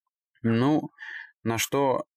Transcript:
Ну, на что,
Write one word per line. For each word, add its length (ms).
Ну, 460
на 140
что, 480